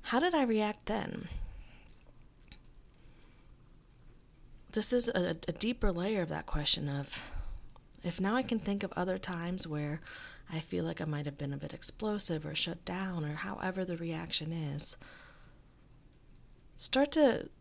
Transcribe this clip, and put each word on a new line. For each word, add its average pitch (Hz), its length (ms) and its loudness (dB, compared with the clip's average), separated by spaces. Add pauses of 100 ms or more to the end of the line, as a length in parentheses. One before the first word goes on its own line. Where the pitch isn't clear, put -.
how 233 180 2
did 339 160 4
I 294 80 6
react 214 440 2
then? 196 420 -4 (3500)
This 214 180 6
is 247 160 6
a, 175 300 2 (100)
a 165 60 -2
deeper 208 400 4
layer 190 280 2
of 165 60 0
that 156 180 -4
question 147 440 2
of, 139 420 -6 (720)
if 175 160 -4
now 196 160 2
I 262 80 2
can 220 160 0
think 202 240 0
of 185 140 -4
other 185 200 0
times 180 480 -2
where 151 360 -4 (500)
I 160 80 -2
feel 175 240 -2
like 165 160 -4
I 156 60 -2
might 147 200 -2
have 143 120 -6
been 139 160 -4
a 139 40 -6
bit 143 160 -8
explosive 196 720 2
or 151 80 -6
shut 170 300 0
down 180 400 -2
or 147 120 -2
however 185 500 -4
the 180 100 -2
reaction 165 560 -2
is, 147 460 -2 (1800)
start 285 380 4
to 285 340 6 (140)